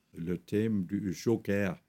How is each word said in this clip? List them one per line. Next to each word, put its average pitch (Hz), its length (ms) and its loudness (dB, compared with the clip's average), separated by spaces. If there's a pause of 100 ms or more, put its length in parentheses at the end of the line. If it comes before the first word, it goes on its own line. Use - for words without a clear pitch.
(120)
le 85 260 -4
thème 104 480 0
du 92 260 -2
Joker. 101 760 0